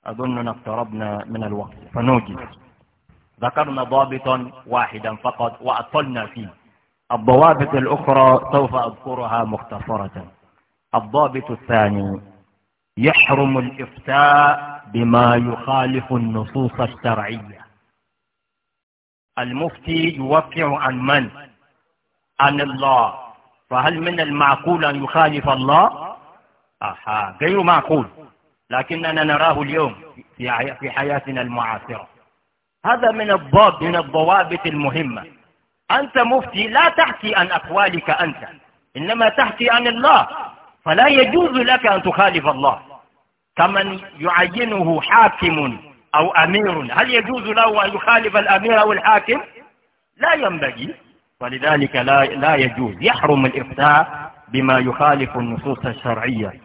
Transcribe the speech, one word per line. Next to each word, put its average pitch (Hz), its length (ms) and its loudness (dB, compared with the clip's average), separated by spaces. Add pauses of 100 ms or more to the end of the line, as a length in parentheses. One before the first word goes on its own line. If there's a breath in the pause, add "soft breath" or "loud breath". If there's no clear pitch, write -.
أظننا 120 440 -6
اقتربنا 110 760 -8
من 110 180 -10
الوقت 104 320 -10 (180)
فنوجز. 120 420 0 (1040)
ذكرنا 135 400 -4
ضابطا 131 680 -2 (160)
واحدا 113 500 -4
فقط 117 440 -6
وأطلنا 123 640 -4
فيه، 104 220 -14 (640)
الضوابط 139 640 4
الأخرى 131 640 4 (120)
سوف 139 220 0
أذكرها 117 680 -4
مختصرة. 104 840 -10 (680)
الضابط 127 560 -2
الثاني: 101 680 0 (760)
يحرم 139 600 2
الإفتاء 143 1200 0 (100)
بما 120 440 4
يخالف 131 760 -2
النصوص 117 680 -4
الشرعية. 110 840 -6 (1800)
المفتي 156 760 -6
يوقع 147 640 -2
عن 131 200 -4
من؟ 131 320 0 (1120)
عن 143 200 2
الله. 135 540 0 (560)
فهل 147 300 -2
من 170 200 -4
المعقول 147 640 0
أن 143 200 -4
يخالف 147 440 0
الله؟ 151 680 2 (680)
أها، 101 600 -8
غير 185 200 0
معقول، 156 440 2 (640)
لكننا 160 540 -4
نراه 151 380 2
اليوم 143 320 -2 (420)
في 123 140 -8
حي-، 123 300 -4
في 135 100 -8
حياتنا 139 500 -4
المعاصرة. 113 640 -8 (800)
هذا 233 240 2
من 214 200 -4
الضاب-، 180 520 4
من 170 140 -2
الضوابط 165 680 0
المهمة. 143 580 -4 (680)
أنت 269 280 0
مفتي 233 500 0
لا 294 200 4
تحكي 214 460 0
عن 185 160 0
أقوالك 180 600 -2
أنت، 156 260 -2 (600)
إنما 220 320 0
تحكي 240 420 0
عن 240 160 2
الله، 240 400 4 (580)
فلا 185 220 4
يجوز 277 440 4
لك 254 360 0
أن 196 160 2
تخالف 180 440 0
الله. 139 320 0 (800)
كمن 190 440 0 (180)
يعينه 175 840 0
حاكم 160 760 2 (360)
أو 160 160 4
أمير، 170 600 0
هل 247 220 0
يجوز 226 280 -2
له 214 420 2
أن 196 100 -4
يخالف 220 420 0
الأمير 208 440 2
أو 214 120 4
الحاكم؟ 214 480 2 (760)
لا 320 180 0
ينبغي، 147 600 -4 (460)
ولذلك 135 560 0
لا، 135 280 4
لا 147 300 0
يجوز، 123 460 -2
يحرم 147 460 2
الإفتاء 147 840 2 (180)
بما 131 300 2
يخالف 127 580 0
النصوص 117 500 -6
الشرعية. 113 640 -6 (120)